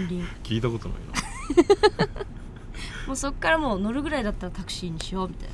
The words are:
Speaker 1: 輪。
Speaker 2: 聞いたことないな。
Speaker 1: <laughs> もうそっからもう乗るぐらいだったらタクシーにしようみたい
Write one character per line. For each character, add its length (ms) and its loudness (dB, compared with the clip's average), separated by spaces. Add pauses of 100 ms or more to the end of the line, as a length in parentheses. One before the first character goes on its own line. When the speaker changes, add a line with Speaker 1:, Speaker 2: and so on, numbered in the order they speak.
Speaker 1:
輪。 180 -4 (180)
Speaker 2:
聞 140 0
い 40 0
た 80 2
こ 100 -2
と 100 -6
な 60 -4
い 20 -4 (1120)
な。 100 -6
Speaker 1:
<laughs> 920 -8
も 60 -4
う 20 -4
そ 140 -2
っ 40 -2
か 180 2
ら 60 6
も 180 2
う 40 0
乗 120 0
る 100 0
ぐ 80 -2
ら 100 0
い 40 0
だ 60 0
っ 40 0
た 140 -4
ら 40 -8
タ 120 -6
ク 80 -8
シ 160 -6
ー 20 -4
に 100 -4
し 140 -6
よ 120 0
う 20 -2
み 80 -8
た 100 -8
い 80 -8